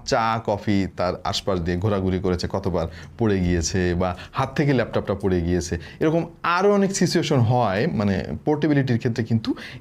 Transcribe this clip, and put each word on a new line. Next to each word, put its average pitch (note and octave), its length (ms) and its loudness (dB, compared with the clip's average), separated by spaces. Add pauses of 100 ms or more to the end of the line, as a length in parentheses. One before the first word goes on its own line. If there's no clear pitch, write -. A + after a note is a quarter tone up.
চা, A2+ 400 0
কফি G2 420 0 (100)
তার F2+ 160 0 (100)
আশপাশ F#2+ 360 -2
দিয়ে F2 180 -2
ঘোরাঘুরি F#2+ 420 0
করেছে, F2+ 320 -2
কতবার F2+ 360 -2 (300)
পড়ে G#2 220 2
গিয়েছে F2+ 540 0
বা F2 240 -2 (140)
হাত C3 240 -4
থেকে C#3+ 180 2
ল্যাপটপটা A2 400 0
পড়ে F#2 280 0
গিয়েছে। F2 360 0 (220)
এরকম D#3+ 260 2 (180)
আরও F#3 300 2
অনেক G3 220 2
সিচুয়েশন D#3+ 420 2
হয়, A#2 500 2
মানে G2+ 360 0 (220)
পোর্টেবিলিটির C#3+ 520 2
ক্ষেত্রে A#2 260 -2
কিন্তু A2+ 300 0 (280)